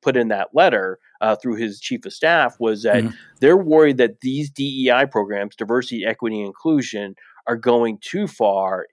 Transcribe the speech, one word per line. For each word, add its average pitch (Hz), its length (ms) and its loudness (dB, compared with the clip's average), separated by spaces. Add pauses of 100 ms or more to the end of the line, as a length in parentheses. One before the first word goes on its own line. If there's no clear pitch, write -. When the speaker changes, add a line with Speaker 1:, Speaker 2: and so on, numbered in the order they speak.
Speaker 1:
put 135 140 0
in 117 140 2
that 98 240 -2
letter, 113 460 2 (200)
uh, 107 160 0
through 113 200 -6
his 107 260 -8
chief - 240 -8
of - 80 -14
staff 156 440 0
was 110 260 -2
that 104 200 2
Speaker 2:
Mm-hmm. 113 120 -6 (260)
Speaker 1:
they're 156 160 8
worried 156 400 4
that 113 240 0
these 143 280 -4
D 139 360 -4
E 123 60 4
I 131 140 4
programs, 104 520 -6
diversity, 117 480 -4
equity, 113 360 -4
inclusion, 104 760 -4 (300)
are 117 120 -2
going 117 420 0
too 202 260 -6
far 95 680 -2